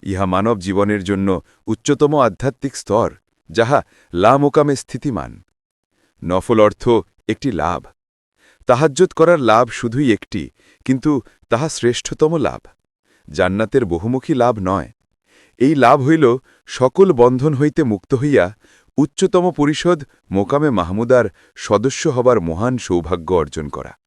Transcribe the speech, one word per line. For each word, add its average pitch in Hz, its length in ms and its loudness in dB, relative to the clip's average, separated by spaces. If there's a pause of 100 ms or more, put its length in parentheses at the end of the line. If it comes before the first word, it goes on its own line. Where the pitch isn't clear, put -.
ইহা 95 240 -4
মানব 98 320 0
জীবনের 98 460 -2
জন্য 98 360 -2 (260)
উচ্চতম 143 520 0
আধ্যাত্মিক 127 580 -2
স্তর, 101 360 -2 (380)
যাহা 117 320 0 (320)
লা 107 240 4
মোকামে 143 380 2
স্থিতিমান। 92 680 -10 (840)
নফল 92 360 0
অর্থ 104 280 2 (400)
একটি 117 240 -4
লাভ। 82 300 -6 (840)
তাহাজ্জুদ 143 460 2
করার 165 280 4
লাভ 117 300 4
শুধুই 120 420 -2
একটি, 87 380 -6 (340)
কিন্তু 131 360 -2 (280)
তাহা 127 200 -2
শ্রেষ্ঠতম 151 680 -2
লাভ, 82 240 -6 (720)
জান্নাতের 98 520 0
বহুমুখী 110 500 -4
লাভ 120 280 0
নয়। 92 280 -4 (680)
এই 139 160 2
লাভ 135 280 4
হইল 135 340 2 (300)
সকল 180 460 2
বন্ধন 127 420 2
হইতে 147 280 -2
মুক্ত 110 320 -4
হইয়া 117 400 0 (440)
উচ্চতম 180 520 0
পরিষদ 151 520 -2 (280)
মোকামে 139 400 0
মাহমুদার 113 540 0 (300)
সদস্য 110 540 -2
হবার 123 320 2
মহান 90 380 -4
সৌভাগ্য 87 560 -4
অর্জন 78 340 -4
করা। 65 240 -14 (140)